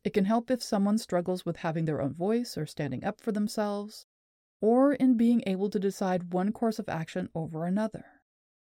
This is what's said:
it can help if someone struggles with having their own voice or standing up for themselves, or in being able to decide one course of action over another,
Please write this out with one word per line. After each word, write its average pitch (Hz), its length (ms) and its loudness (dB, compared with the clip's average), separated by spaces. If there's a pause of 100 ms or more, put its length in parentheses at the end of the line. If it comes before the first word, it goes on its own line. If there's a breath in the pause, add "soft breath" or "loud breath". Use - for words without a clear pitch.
it - 80 -2
can 196 140 2
help 233 240 0
if 247 120 0
someone 208 360 2
struggles 185 480 -2
with 170 120 -4
having 165 280 -2
their 151 160 -2
own 139 100 -2
voice 214 460 -2
or 156 80 -4
standing 127 380 -6
up - 180 -6
for 220 100 -4
themselves, 208 720 -4 (560)
or 247 320 6
in 254 240 4
being 233 300 6
able 190 240 0
to 214 80 -2
decide 185 560 0
one 190 180 0
course 226 260 -2
of 208 120 -8
action 165 440 -6
over 160 300 -6
another, 208 400 -2 (720)